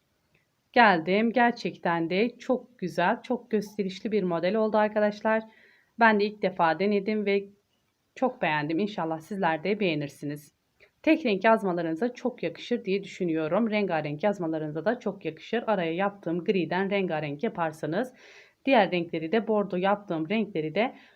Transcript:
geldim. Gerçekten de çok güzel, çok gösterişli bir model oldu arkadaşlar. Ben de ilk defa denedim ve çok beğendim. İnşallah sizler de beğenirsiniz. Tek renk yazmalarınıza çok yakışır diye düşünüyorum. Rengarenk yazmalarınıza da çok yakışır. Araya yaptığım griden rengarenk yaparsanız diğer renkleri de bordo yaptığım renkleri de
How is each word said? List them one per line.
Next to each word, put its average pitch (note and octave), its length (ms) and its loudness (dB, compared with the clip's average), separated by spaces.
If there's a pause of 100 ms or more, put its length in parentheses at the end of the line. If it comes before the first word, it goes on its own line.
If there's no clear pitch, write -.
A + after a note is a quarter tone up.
(720)
geldim. G3+ 600 6
Gerçekten F3+ 760 0
de G#3+ 280 0
çok - 400 -4
güzel, F3+ 440 0
çok - 280 -4
gösterişli G3+ 600 -4
bir G#3 100 2
model F3+ 340 0
oldu A3 200 0
arkadaşlar. G#3+ 680 0 (580)
Ben A3 200 6
de G3+ 40 4
ilk G#3+ 180 -4
defa E3+ 360 2
denedim G#3 480 0
ve G3+ 220 0 (680)
çok - 280 -2
beğendim. D#3 360 0
İnşallah E3 420 -2
sizler D#3+ 440 -2
de G3+ 160 -2
beğenirsiniz. D3 760 -4 (460)
Tek D#4 240 2
renk G3 180 0
yazmalarınıza F#3+ 720 2
çok - 280 -6
yakışır F3+ 420 -6
diye F#3+ 200 -2
düşünüyorum. E3+ 640 -2
Rengarenk D#3+ 520 -2
yazmalarınıza D#3+ 600 -2
da A#3+ 140 0
çok G3 260 -6
yakışır. E3 420 -6
Araya F3 280 0
yaptığım F3+ 500 -4
griden F#3+ 460 0
rengarenk D#3 520 -2
yaparsanız E3 720 -4 (500)
diğer A3+ 280 4
renkleri E3+ 400 -4
de A3 160 0
bordo G#3 280 0
yaptığım F3+ 520 -2
renkleri F3+ 460 -2
de G#3+ 220 0 (200)